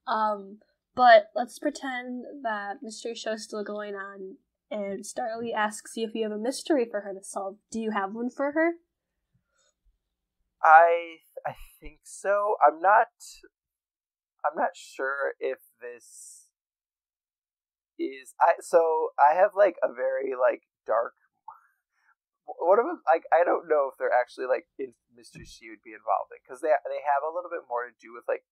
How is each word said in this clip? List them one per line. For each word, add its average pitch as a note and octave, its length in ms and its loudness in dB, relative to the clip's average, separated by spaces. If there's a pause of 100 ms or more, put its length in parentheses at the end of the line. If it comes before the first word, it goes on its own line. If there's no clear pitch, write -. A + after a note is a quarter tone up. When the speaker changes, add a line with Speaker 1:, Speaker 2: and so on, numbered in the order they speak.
Speaker 1:
Um, G#3+ 540 -4 (340)
but E3+ 400 8
let's - 240 -8
pretend B3 680 -6 (180)
that G3+ 380 -6
mystery A3 320 -10
show's A3 300 -8
still G#3+ 200 -8
going G#3 320 -10
on G3 420 -14 (340)
and G3+ 320 -8
Starly A#3 500 -8
asks G#3+ 440 -4
you A3+ 100 -4
if A3 80 -8
you A3 80 -2
have G#3+ 80 -6
a G#3+ 60 -8
mystery B3 520 -2
for G3+ 120 -6
her G3+ 120 -10
to F#3+ 100 -16
solve. G3 360 -10 (100)
Do A3+ 100 -8
you A3 120 -6
have G3 220 -4
one A#3+ 160 -6
for C#4+ 240 -6
her? E4 220 0 (1900)
Speaker 2:
I, E3 540 8 (280)
I C3+ 100 -10 (240)
think D3+ 240 -20
so. G3+ 520 -2 (100)
I'm D#3 140 4
not, G#3 300 4 (1400)
I'm D3+ 120 -4
not - 200 -4
sure C#3 640 -6
if C3 200 -6 (220)
this - 600 -20 (1700)
is, C3+ 300 -20
I, E3+ 180 4
so D#3+ 600 2
I D3 160 6
have, F#3 200 4
like, G3 280 4
a C3 100 2
very, C3 420 -2
like, B2 280 0 (240)
dark, A#2 280 -2 (1300)
one E3 360 2
of A#3+ 60 4
them, E4+ 220 -8
like, E3 240 2
I E3 160 4
don't F3+ 240 -2
know C#3+ 160 2
if - 100 -12
they're B2+ 140 -2
actually, B2+ 400 -2
like, - 160 -4 (100)
in C3 160 -10 (220)
mysteries D#3 360 -20
she A2+ 200 -20
would G#2 120 -20
be A2 120 -20
involved G#2+ 400 -2
in, - 80 -20
'cause C3 160 -18
they, D#3 140 0 (180)
they C#3 160 -8
have C#3+ 160 0
a D#3+ 80 -6
little F3 180 -8
bit E3 220 -10
more A#2+ 160 -6
to A#2+ 80 -20
do A2+ 160 -20
with, A#2 160 -18
like, - 240 -4